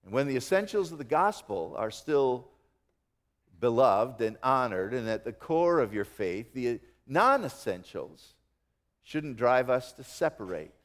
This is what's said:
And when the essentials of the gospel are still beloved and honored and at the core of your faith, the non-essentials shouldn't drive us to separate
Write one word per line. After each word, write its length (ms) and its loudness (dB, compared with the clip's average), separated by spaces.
And 100 -12
when 140 2
the 100 -2
essentials 540 0
of 80 -14
the 40 -8
gospel 720 -2
are 160 -4
still 560 0
beloved 640 4
and 220 -2
honored 500 0
and 160 -4
at 160 -4
the 80 -6
core 460 2
of 140 0
your 120 -2
faith, 480 -6
the 260 -2
non-essentials 1300 -2
shouldn't 360 -8
drive 340 4
us 220 -2
to 100 -20
separate 680 -6